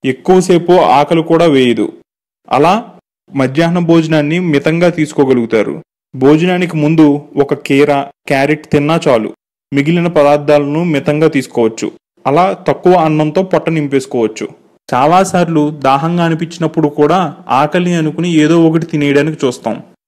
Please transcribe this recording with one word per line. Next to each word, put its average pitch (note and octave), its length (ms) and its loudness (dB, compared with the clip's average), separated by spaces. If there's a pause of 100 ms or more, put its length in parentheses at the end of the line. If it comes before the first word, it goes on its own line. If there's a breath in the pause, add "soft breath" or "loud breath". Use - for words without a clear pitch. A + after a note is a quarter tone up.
ఎక్కువసేపు F3+ 640 0
ఆకలి D3+ 520 2
కూడా E3 220 2
వేయదు. B2+ 480 0 (580)
అలా F3+ 380 0 (460)
మధ్యాహ్న D#3 440 0
భోజనాన్ని D#3+ 600 0
మితంగా E3 500 0
తీసుకోగలుగుతారు. C3 960 -2 (320)
భోజనానికి E3 640 0
ముందు D3 440 2 (200)
ఒక C#3 120 0
కీర, C#3+ 480 0
క్యారెట్ C#3+ 680 -4
తిన్నా D3+ 360 0
చాలు. A2+ 260 0 (400)
మిగిలిన E3 340 0
పదార్థాలను D3 760 0
మితంగా D3+ 440 0
తీసుకోవచ్చు. A#2+ 640 -2 (360)
అలా F3+ 260 2
తక్కువ F#3 400 0
అన్నంతో D#3 500 0
పొట్ట E3 260 -2
నింపేసుకోవచ్చు. C3 800 -2 (460)
చాలాసార్లు E3 760 0
దాహంగా D3+ 560 -2
అనిపించినప్పుడు D#3+ 640 -4
కూడా D3+ 500 0 (100)
ఆకలి D3+ 460 0
అనుకుని E3 380 -4
ఏదో E3 380 4
ఒకటి D#3+ 160 -2
తినేయడానికి D3 600 -2
చూస్తాం. A2+ 380 -6 (240)